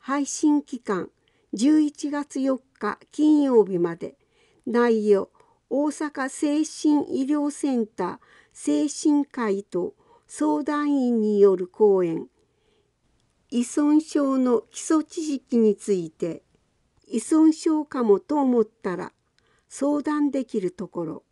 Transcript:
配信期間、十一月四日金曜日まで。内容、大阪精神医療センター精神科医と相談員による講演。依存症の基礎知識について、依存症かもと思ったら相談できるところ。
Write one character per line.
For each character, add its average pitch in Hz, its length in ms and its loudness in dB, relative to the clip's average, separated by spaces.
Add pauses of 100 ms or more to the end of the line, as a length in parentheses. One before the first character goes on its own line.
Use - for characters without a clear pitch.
配 277 220 -4
信 294 380 0
期 - 180 -12
間、 185 300 -6 (420)
十 294 300 4
一 294 280 -4
月 285 300 -6
四 269 180 0 (200)
日 208 200 -6 (140)
金 302 300 4
曜 240 240 4
日 185 120 -4
ま 170 180 -2
で。 - 200 -14 (500)
内 226 420 2
容、 196 220 4 (380)
大 285 200 0
阪 285 400 -6
精 294 360 0
神 294 560 0
医 269 60 -2
療 294 240 0
セ 285 260 -4
ン 226 100 0
タ - 180 -8
ー - 140 -8 (340)
精 294 360 -2
神 294 380 0
科 226 240 -6
医 196 120 -2
と 185 320 -6 (320)
相 302 380 -2
談 294 340 -2
員 240 220 0
に 214 180 0
よ 196 160 8
る 180 140 -6
講 196 340 2
演。 165 260 -4 (1200)
依 240 100 -2
存 294 400 2
症 277 380 -2
の 247 320 2
基 - 80 -18
礎 311 260 -2
知 - 180 -10
識 277 360 -4
に 220 180 4
つ - 160 -4
い 175 180 -4
て、 - 320 -8 (640)
依 240 120 -4
存 311 340 4
症 311 320 -2
か 269 180 -6
も 202 180 4
と 294 200 -4
思 247 220 2
っ - 20 4
た 202 320 -10
ら - 160 -12 (560)
相 294 340 -4
談 294 280 -2
で 262 160 -6
き - 140 -6
る 180 100 -4
と 180 180 -12
こ 175 160 -8
ろ。 151 280 -12